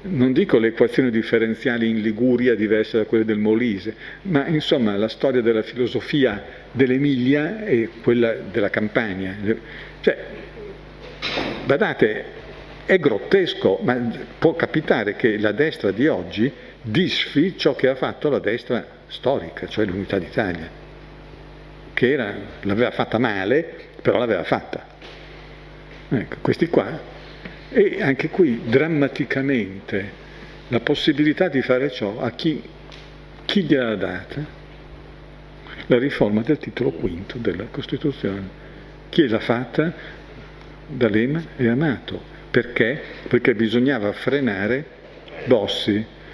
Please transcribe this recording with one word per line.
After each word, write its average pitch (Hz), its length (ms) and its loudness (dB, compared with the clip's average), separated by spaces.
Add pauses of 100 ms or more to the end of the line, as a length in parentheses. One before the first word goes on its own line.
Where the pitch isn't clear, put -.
non 131 280 4
dico 180 240 4
le 113 120 6
equazioni 120 420 2
differenziali 113 800 2
in 113 100 0
Liguria 117 540 4
diverse 107 420 2
da 107 80 4
quelle 110 220 2
del 110 100 2
Molise, 107 580 2 (280)
ma 139 240 2
insomma 135 500 2
la 107 120 2
storia 127 340 2
della 110 180 4
filosofia 117 800 0 (300)
dell'Emilia 135 920 2
e 113 240 2 (120)
quella 120 300 4
della 101 380 -2
Campania. 101 640 -2 (640)
Cioè, - 160 4 (1500)
badate, 135 580 2 (640)
è 190 120 6
grottesco, 110 840 4
ma 120 280 0 (280)
può 160 160 4
capitare 120 600 0
che 110 220 2
la 104 160 2
destra 113 380 0
di 110 160 2
oggi 98 440 0 (300)
disfi 156 800 0
ciò 143 160 2
che - 140 2
ha 135 60 2
fatto 135 360 -2
la 120 80 2
destra 104 440 -2 (260)
storica, 95 580 -4
cioè - 180 0
l'Unità 98 340 -2
d'Italia, 85 520 -4 (1200)
che 123 180 2
era, 117 240 0 (280)
l'aveva 104 300 2
fatta 117 260 0
male, 117 500 2 (320)
però 104 160 4
l'aveva 107 260 2
fatta. - 440 -2 (1200)
Ecco, - 320 -2
questi - 280 2
qua. 143 440 -4 (640)
E 196 240 4
anche 151 280 0
qui, 127 380 2
drammaticamente, 135 1400 0 (600)
la 117 100 2
possibilità 151 680 2
di 139 120 0
fare 127 300 2
ciò 101 300 -4
a 117 100 -2
chi, - 320 -2 (840)
chi 202 160 2
gliel'ha 131 340 4
data? 92 480 -6 (1400)
La 123 120 4
riforma 117 440 2
del 147 160 0
titolo - 340 -2
quinto 92 460 -6
della 95 300 -4
Costituzione. 104 800 -4 (600)
Chi 156 180 4
l'ha 107 140 2
fatta? 127 520 0 (920)
D'Alema 127 560 0 (140)
e 123 100 0
Amato. 117 560 0 (260)
Perché? 120 520 0 (260)
Perché 120 300 4
bisognava 113 560 2
frenare 127 720 0 (600)
Bossi. 110 580 2 (280)